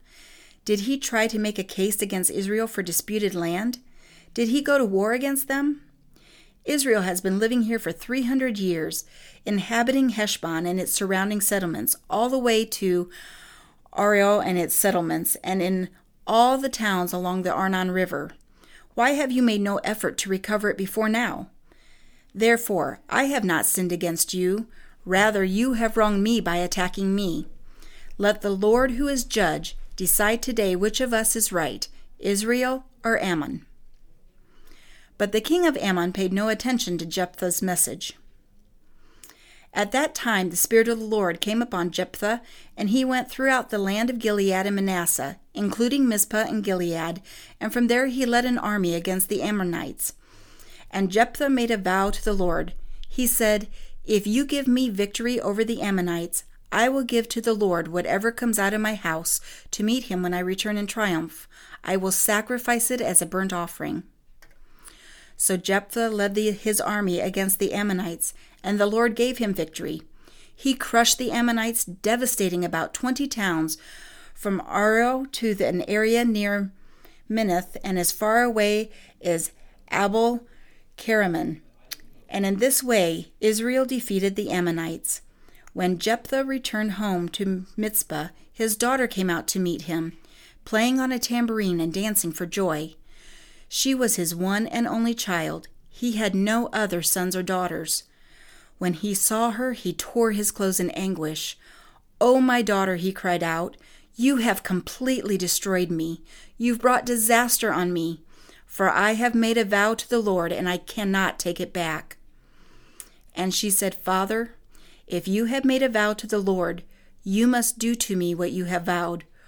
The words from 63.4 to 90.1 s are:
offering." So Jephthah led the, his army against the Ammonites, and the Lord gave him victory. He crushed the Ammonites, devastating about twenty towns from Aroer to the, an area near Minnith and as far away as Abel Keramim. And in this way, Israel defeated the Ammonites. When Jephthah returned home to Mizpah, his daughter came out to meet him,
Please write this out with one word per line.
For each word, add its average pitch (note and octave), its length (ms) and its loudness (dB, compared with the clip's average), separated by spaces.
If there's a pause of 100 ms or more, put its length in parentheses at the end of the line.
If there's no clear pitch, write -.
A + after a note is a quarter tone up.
offering." E3 500 -6 (1300)
So F#3+ 200 0
Jephthah G3+ 520 0
led G3+ 260 0
the, G#3+ 160 2
his G#3 300 0
army G3+ 380 0
against F#3+ 400 0
the G3 140 0
Ammonites, F#3 600 -2 (300)
and G3+ 160 0
the G3+ 60 4
Lord A3+ 300 2
gave A#3+ 240 0
him G#3 140 0
victory. E3 480 -6 (540)
He C4+ 180 0
crushed A#3 440 2
the B3+ 140 -2
Ammonites, A#3 520 0
devastating G3 800 0
about E3+ 300 -2
twenty B3+ 340 -2
towns E3 500 -2 (560)
from G3 280 -4
Aroer A#3+ 720 2
to A3 200 0
the, F#3+ 140 0
an F3 160 0
area A3 400 2
near G3+ 480 0 (580)
Minnith G3 540 -2
and F3+ 140 -2
as F3 140 0
far A3+ 320 2
away G#3+ 460 2 (320)
as E3 300 -2 (400)
Abel A3+ 540 2 (520)
Keramim. F3+ 640 0 (680)
And G3 160 -2
in G3 120 0
this B3+ 260 2
way, F3 480 2 (100)
Israel A#3 440 2
defeated G3 500 0
the G#3 140 -4
Ammonites. E3+ 720 -2 (520)
When F#3 240 0
Jephthah A#3 480 0
returned G#3+ 480 -4
home F#3 360 -2
to F#3+ 360 -4 (100)
Mizpah, F#3+ 520 -2 (240)
his A3 240 -2
daughter B3 320 2
came F#3 220 -2
out E3+ 200 -2
to F#3+ 100 -2
meet F3 240 -2
him, E3+ 340 -4 (480)